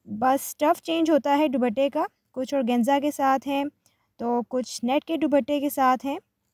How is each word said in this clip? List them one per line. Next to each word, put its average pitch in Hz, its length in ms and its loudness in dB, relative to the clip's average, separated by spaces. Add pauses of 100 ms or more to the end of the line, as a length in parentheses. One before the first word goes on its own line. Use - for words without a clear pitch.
बस 254 320 0
स्टफ़ - 380 0
चेंज 330 320 0
होता 285 220 2
है 294 160 4
दुपट्टे 254 400 0
का, 311 160 -2 (280)
कुछ 254 200 -6
ऑर्गेन्जा 247 460 2
के 285 120 0
साथ 269 360 0
हैं 277 200 -2 (520)
तो 240 240 -2
कुछ 254 400 -6
नेट 262 200 0
के 320 140 -4
दुपट्टे 285 420 0
के 285 100 -2
साथ 254 360 0
हैं। 277 120 -4 (360)